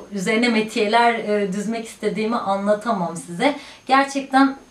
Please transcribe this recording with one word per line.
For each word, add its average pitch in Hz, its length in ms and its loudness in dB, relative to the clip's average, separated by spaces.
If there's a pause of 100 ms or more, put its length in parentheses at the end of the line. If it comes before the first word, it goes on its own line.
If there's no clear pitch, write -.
(120)
üzerine 220 360 0
metiyeler, 226 680 2
e, 202 380 -2
düzmek 220 340 -4
istediğimi 214 500 -4
anlatamam 196 800 -2
size. 202 400 -2 (300)
Gerçekten 269 720 2 (140)